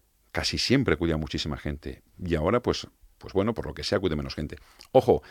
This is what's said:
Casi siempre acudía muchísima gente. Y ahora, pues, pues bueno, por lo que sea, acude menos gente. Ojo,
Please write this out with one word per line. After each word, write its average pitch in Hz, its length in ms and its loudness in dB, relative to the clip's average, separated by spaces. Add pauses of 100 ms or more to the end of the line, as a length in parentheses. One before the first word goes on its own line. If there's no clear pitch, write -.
(300)
Casi - 280 -2
siempre 120 340 2
acudía 82 240 0
muchísima 78 400 -4
gente. 71 460 -8 (160)
Y 87 160 -4
ahora, 92 260 2
pues, - 260 -2 (300)
pues - 160 -18
bueno, 104 220 0
por - 100 -6
lo 78 80 -8
que 78 100 -10
sea, - 140 0
acude 92 180 0
menos 69 200 -6
gente. 76 240 -8 (340)
Ojo, 104 380 6